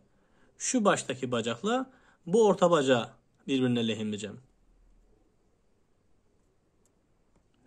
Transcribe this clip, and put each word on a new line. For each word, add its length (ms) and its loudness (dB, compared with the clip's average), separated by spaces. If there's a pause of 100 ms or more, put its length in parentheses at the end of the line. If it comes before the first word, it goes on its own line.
(580)
Şu 260 -2
baştaki 480 -2
bacakla 580 -4 (360)
bu 200 4
orta 240 4
bacağı 400 2 (360)
birbirine 420 0
lehimleyeceğim. 520 -6 (3250)